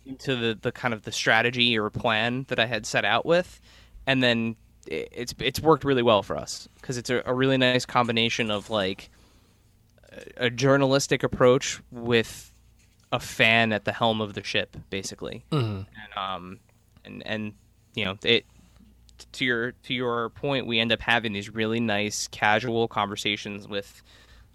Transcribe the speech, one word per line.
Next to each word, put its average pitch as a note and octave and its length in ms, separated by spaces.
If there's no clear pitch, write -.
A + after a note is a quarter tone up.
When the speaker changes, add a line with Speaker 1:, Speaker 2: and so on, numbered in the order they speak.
Speaker 1:
into C3+ 320
the, A#2 240
the A#2+ 120
kind A#2+ 200
of G#2+ 100
the A2 100
strategy A#2+ 640
or G#2+ 120
plan A#2+ 580
that A#2+ 100
I A2+ 80
had A2+ 200
set A#2+ 180
out G#2+ 200
with. F3 360
And C3+ 160
then A#2 340
i-, - 220
it's, B2 260
it's A#2+ 220
worked D3 240
really C3+ 180
well A2 200
for - 140
us - 320
'cause C3 140
it's A#2+ 120
a, B2 160
a B2+ 80
really C3 240
nice B2+ 300
combination A#2 640
of, G#2 180
like, G2 420
a, B2 80
a A#2+ 40
journalistic C3+ 720
approach B2+ 580
with A#2 640
a B2 80
fan A2+ 520
at G#2 120
the G#2+ 80
helm A2+ 280
of G2+ 140
the G2+ 80
ship, - 340
basically. G2 640
Speaker 2:
Mm-hmm. A2+ 240
Speaker 1:
And, G2+ 400
um, F#2+ 420
and, G2+ 200
and, G#2+ 300
you A2 100
know, G2 200
it, A2+ 200
to - 120
your, A#2+ 280
to C3+ 100
your A#2 360
point, C#3 360
we A2+ 140
end A#2 100
up A2 100
having A#2 320
these G2+ 160
really A2 300
nice G#2+ 500
casual A2+ 600
conversations G#2 800
with, - 340